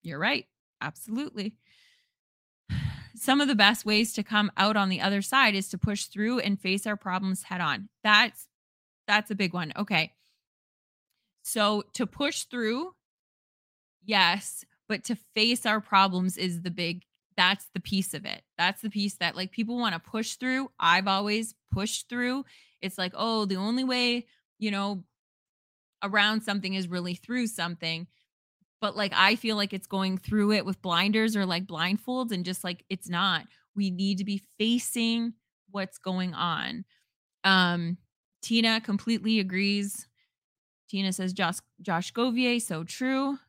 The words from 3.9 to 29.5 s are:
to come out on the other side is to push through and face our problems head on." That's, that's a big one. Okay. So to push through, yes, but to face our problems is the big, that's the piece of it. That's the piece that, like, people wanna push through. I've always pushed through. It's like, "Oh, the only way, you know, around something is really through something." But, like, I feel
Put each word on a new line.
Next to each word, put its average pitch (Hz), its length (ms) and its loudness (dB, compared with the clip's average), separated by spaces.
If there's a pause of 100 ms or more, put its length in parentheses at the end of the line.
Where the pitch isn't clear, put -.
to 208 100 -4
come 208 340 2
out 208 200 4
on 196 120 2
the 185 120 0
other 196 200 2
side 233 340 4
is 190 140 -2
to 180 80 -8
push 202 280 -2
through 226 340 -2
and 202 200 -2
face 196 280 -2
our 208 100 -2
problems 190 460 -2
head 180 180 -6
on." 143 280 -2 (140)
That's, 214 440 4 (600)
that's 214 240 2
a 202 40 -2
big 190 180 0
one. 175 240 -6
Okay. 180 360 0 (1300)
So 208 400 2 (100)
to 240 140 0
push - 360 -2
through, 247 500 -2 (1120)
yes, 196 600 2 (220)
but 202 180 -4
to 233 100 -2
face 233 500 0
our 214 160 2
problems 185 560 4
is 175 240 -2
the 180 100 -6
big, 175 320 -4 (340)
that's 185 360 2
the 190 60 -4
piece 190 340 -2
of 156 120 -8
it. - 180 -8 (140)
That's 185 240 0
the 214 80 -6
piece 202 280 -4
that, 170 180 -4
like, 185 160 -6
people 233 260 -4
wanna 202 220 -2
push - 360 -6
through. 262 440 -4
I've 180 280 4
always 208 480 -2 (160)
pushed - 380 -4
through. 247 360 -2 (360)
It's 190 160 -8
like, 185 180 -4
"Oh, 220 300 0
the 190 100 0
only 226 280 -2
way, 247 440 0 (300)
you 208 140 -2
know, 202 320 -4 (1000)
around 208 400 2
something 196 320 -4
is 185 120 -2
really 180 280 -4
through 240 320 -4
something." 170 600 -6 (720)
But, 208 160 -2
like, 202 180 -2
I 196 200 6
feel 220 220 -2